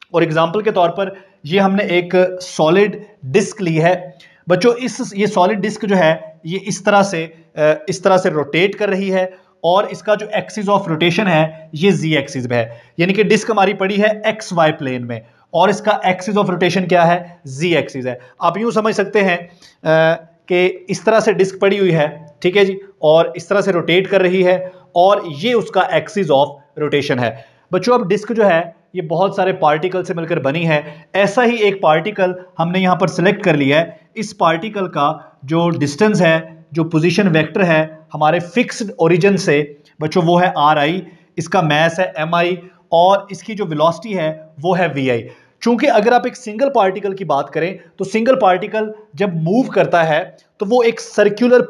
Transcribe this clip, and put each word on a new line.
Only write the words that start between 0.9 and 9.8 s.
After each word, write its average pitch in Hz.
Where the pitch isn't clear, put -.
ये 180
हमने 196
एक 180
सॉलिड 190
डिस्क 196
ली 165
है। 170
बच्चों, 233
इस, 240
ये 202
सॉलिड 196
डिस्क 214
जो 196
है 165
ये 175
इस 190
तरह 202
से, 165
अ, 151
इस -
तरह 190
से 185
रोटेट 156
कर 202
रही 190
है 185
और 185